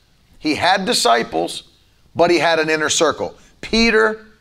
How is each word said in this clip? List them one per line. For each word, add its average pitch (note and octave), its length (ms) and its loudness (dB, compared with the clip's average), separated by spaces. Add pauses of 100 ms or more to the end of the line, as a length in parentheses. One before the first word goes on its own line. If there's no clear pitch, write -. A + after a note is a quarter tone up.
(400)
He D3 160 -2
had F#3 300 0
disciples, A#3 800 -2 (520)
but E3+ 160 2
he E3+ 80 4
had D#3+ 200 0
an D#3 100 -2
inner D#3 200 0
circle. B2+ 480 -2 (240)
Peter, A3 640 0 (140)